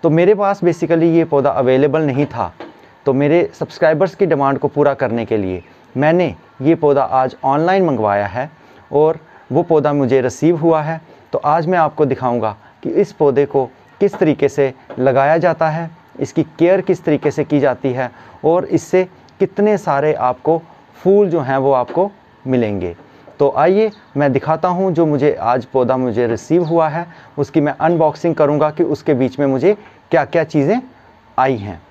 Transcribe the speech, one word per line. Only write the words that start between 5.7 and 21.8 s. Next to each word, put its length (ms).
मैंने 380
ये 120
पौधा 280
आज 420
online 400
मंगवाया 420
है 240
और 260
वो 100
पौधा 300
मुझे 280
receive 360
हुआ 260
है। 180
तो 60
आज 280
मैं 120
आपको 280
दिखाऊंगा 500
कि 80
इस 220
पौधे 340
को 200
किस 140
तरीके 340
से 260
लगाया 400
जाता 300
है, 220
इसकी 220
केयर 380
किस 240
तरीके 260
से 140
की 160
जाती 320
है 180
और 200
इससे 400
कितने 400
सारे 360
आपको 480
फूल 260
जो 100
हैं 160
वो 160
आपको 380